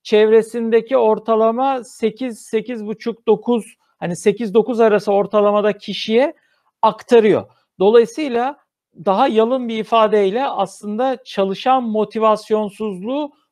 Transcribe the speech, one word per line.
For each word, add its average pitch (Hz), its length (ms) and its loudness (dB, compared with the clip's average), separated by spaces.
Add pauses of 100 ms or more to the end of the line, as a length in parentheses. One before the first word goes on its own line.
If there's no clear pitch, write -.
çevresindeki 226 920 2
ortalama 226 840 0
sekiz, 220 580 -8
sekiz 220 440 -8
buçuk, 220 420 -10
dokuz, 220 380 0 (320)
hani 170 180 -6
sekiz, 202 380 -2
dokuz 220 260 0
arası 214 320 2
ortalamada 208 640 0
kişiye 226 560 -2 (480)
aktarıyor. 214 640 2 (360)
Dolayısıyla 233 800 2 (380)
daha 202 320 0
yalın 233 420 0
bir 226 80 -6
ifadeyle 214 680 0
aslında 214 800 -6
çalışan 202 600 -2
motivasyonsuzluğu 214 1500 -4 (200)